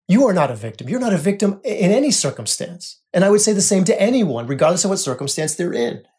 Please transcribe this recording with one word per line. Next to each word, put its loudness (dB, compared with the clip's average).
You 6
are 0
not 2
a -8
victim. -10
You're -4
not 0
a 2
victim -2
i-, -4
in 2
any 2
circumstance." -6
And 4
I 4
would 6
say 2
the 0
same 2
to 2
anyone, 0
regardless 0
of -2
what -2
circumstance -6
they're -4
in. -4